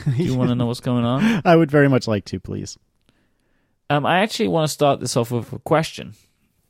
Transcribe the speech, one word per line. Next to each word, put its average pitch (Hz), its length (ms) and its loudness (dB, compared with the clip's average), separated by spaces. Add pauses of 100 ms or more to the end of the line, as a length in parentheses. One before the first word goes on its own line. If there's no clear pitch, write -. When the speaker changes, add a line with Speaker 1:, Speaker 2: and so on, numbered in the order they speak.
Speaker 1:
Do 139 180 -2
you 131 120 0
wanna 123 200 0
know 120 120 -2
what's 120 140 -4
going 123 260 -2
on? 180 360 0
Speaker 2:
<laughs> - 40 -2
I 170 100 6
would 165 140 4
very 143 180 4
much 127 180 2
like 104 200 -2
to, 95 120 -8
please. 101 380 -10 (1120)
Speaker 1:
Um, 143 160 0
I 160 140 2
actually 214 300 -2
wanna 160 200 0
start 143 320 2
this - 160 -6
off 117 140 -2
with 120 240 -4
a - 60 -12
question. - 520 -2 (580)